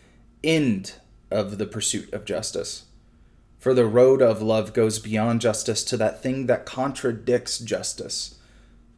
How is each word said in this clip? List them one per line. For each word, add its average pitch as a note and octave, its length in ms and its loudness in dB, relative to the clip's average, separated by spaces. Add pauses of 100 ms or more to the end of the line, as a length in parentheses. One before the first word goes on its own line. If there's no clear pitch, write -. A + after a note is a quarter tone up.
(440)
end C#3+ 520 0 (360)
of G2 260 -2
the G#2 80 -4
pursuit - 480 -6
of G2+ 120 -8
justice. - 580 -6 (720)
For C3 160 2
the B2 120 6
road B2+ 360 6
of A2+ 200 4
love A2 320 0
goes A2 260 2
beyond A2 400 0
justice A2 460 -2
to - 100 -4
that A2 260 -2
thing C3 260 -4
that A#2 180 0
contradicts B2 920 -2
justice, - 800 -8 (600)